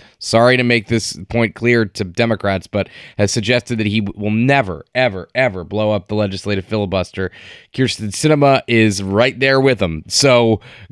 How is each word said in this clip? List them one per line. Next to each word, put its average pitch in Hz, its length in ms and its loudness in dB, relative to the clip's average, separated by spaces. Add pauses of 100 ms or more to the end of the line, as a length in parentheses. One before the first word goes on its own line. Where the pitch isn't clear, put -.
(200)
sorry 123 380 2
to 123 60 0
make 120 240 0
this - 300 -4 (120)
point 113 260 -2
clear 117 300 2
to 101 180 -6
Democrats, 98 640 -2
but 101 220 -4 (280)
has 104 140 0
suggested 120 460 -2
that 107 100 -2
he 107 140 0
w-, 101 200 -8
will 104 100 -2
never, 113 540 0 (100)
ever, 104 400 -2
ever 107 280 -2
blow 104 280 -2
up 101 160 -4
the 107 80 -6
legislative 101 500 -4
filibuster. 95 680 -4 (420)
Kyrsten 110 360 -2
Sinema 143 580 2
is 110 360 4
right 110 360 0
there 135 220 2
with 131 200 2
him. 80 260 -2
So 120 520 4 (320)